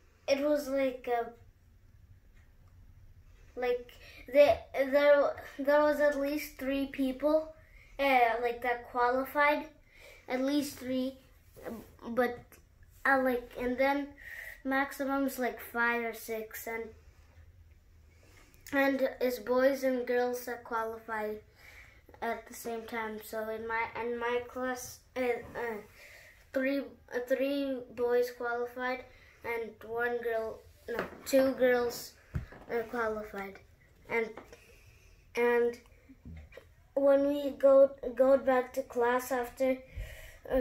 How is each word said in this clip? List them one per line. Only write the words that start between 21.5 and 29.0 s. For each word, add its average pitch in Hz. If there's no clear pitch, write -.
at 233
the 240
same 233
time. 220
So 220
in 220
my, 226
in 240
my 240
class, 254
uh, 254
uh, 233
three, 277
uh, -
three 269
boys 240
qualified 247